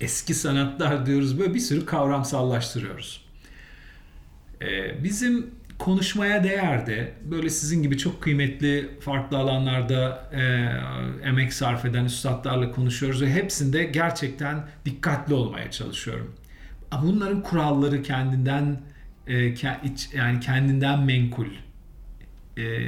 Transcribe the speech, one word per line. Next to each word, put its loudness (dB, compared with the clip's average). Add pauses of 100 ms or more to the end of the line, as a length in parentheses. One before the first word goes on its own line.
eski -2
sanatlar 2
diyoruz. 4
Böyle 2
bir 2
sürü 0
kavramsallaştırıyoruz. 0 (1400)
Ee, -4
bizim 0 (300)
konuşmaya 2
değer 2
de -2 (100)
böyle -2
sizin 0
gibi 2
çok -2
kıymetli 2 (120)
farklı -2
alanlarda, 2
e, 0 (880)
emek 2
sarf 0
eden 2
üstadlarla 0
konuşuyoruz 0
ve 4
hepsinde 2
gerçekten -2 (180)
dikkatli 0
olmaya 0
çalışıyorum. -8 (680)
Bunların 2
kuralları 2
kendinden, 0 (460)
e, -4 (200)
ke-, -4
iç-, -6
yani 2
kendinden 4
menkul, 2 (1120)
e, -4 (240)